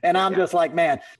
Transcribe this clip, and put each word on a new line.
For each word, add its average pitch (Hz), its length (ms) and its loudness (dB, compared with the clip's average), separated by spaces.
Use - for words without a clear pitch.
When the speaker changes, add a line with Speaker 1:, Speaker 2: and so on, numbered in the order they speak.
Speaker 1:
And 175 140 2
I'm 190 160 0
Speaker 2:
Yeah. 190 60 0
Speaker 1:
just 175 160 -2
like, 160 180 0
"Man, 160 260 0